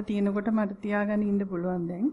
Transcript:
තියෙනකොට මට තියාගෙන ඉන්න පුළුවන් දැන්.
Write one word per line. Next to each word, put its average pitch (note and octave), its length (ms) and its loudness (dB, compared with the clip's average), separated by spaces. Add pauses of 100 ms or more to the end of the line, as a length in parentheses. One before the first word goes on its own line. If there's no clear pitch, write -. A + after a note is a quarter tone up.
තියෙනකොට G3+ 480 0
මට G#3 300 0
තියාගෙන G#3 420 0
ඉන්න G3+ 240 2
පුළුවන් F3+ 420 -2
දැන්. F3+ 240 -2